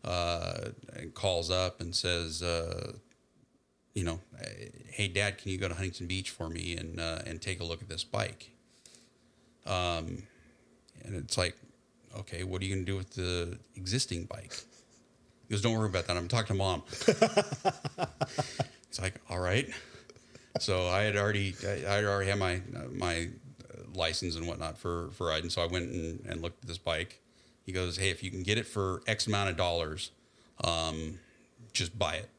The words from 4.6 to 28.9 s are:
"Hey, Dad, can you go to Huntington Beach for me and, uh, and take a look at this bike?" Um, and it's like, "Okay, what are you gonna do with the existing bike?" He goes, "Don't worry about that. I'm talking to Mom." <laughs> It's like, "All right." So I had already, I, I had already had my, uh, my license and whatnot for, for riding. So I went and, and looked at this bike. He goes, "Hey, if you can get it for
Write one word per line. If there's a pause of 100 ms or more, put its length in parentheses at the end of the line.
"Hey,
Dad,
can
you
go
to
Huntington
Beach
for
me
and,
uh,
and
take
a
look
at
this
bike?" (1160)
Um, (800)
and
it's
like, (600)
"Okay,
what
are
you
gonna
do
with
the (200)
existing
bike?" (960)
He
goes,
"Don't
worry
about
that.
I'm
talking
to
Mom."
<laughs> (2000)
It's
like,
"All
right." (920)
So
I
had
already, (140)
I,
I
had
already
had
my, (200)
uh,
my (640)
license
and
whatnot
for,
for
riding.
So
I
went
and,
and
looked
at
this
bike. (440)
He
goes,
"Hey,
if
you
can
get
it
for